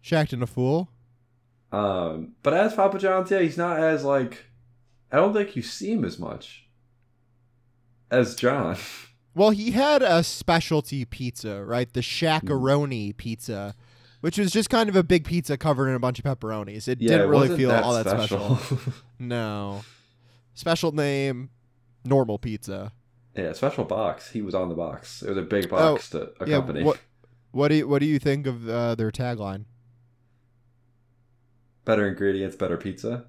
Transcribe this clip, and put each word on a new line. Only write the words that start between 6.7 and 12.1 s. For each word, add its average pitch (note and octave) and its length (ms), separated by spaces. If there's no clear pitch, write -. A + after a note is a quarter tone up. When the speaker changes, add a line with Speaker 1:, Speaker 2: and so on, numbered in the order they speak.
Speaker 2:
as B2 260
John. A#2+ 460
<laughs> - 40
Speaker 1:
Well, G3 140
he A3 220
had C#4 320
a E3+ 200
specialty D3+ 840
pizza, A2 580
right? A#2+ 260
The B2+ 120
Shaq-a-roni C#3 1120